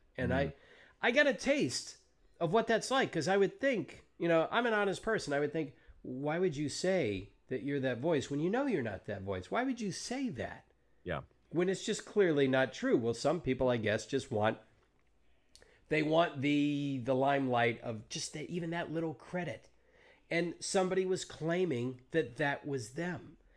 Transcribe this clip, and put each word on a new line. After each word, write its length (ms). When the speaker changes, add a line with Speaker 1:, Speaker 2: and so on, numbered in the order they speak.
Speaker 1:
And 160
I, 120
Speaker 2:
Mm-hmm. 640
Speaker 1:
I 40
got 160
a 60
taste 640
of 100
what 160
that's 240
like, 200
'cause 180
I 80
would 240
think, 420
you 100
know, 240
I'm 140
an 80
honest 280
person. 300
I 80
would 140
think, 200
"Why 380
would 180
you 100
say 640
that 160
you're 160
that 200
voice 300
when 120
you 80
know 160
you're 180
not 220
that 160
voice? 280
Why 140
would 160
you 140
say 360
that?" 360
Speaker 2:
Yeah. 160
Speaker 1:
When 180
it's 160
just 200
clearly 420
not 260
true. 240
Well, 160
some 280
people, 280
I 80
guess, 280
just 260
want, 260
they 160
want 380
the, 640
the 120
limelight 680
of 280
just 240
that, 180
even 180
that 240
little 220
credit. 520
And 300
somebody 480
was 180
claiming 760
that 260
that 300
was 240
them. 460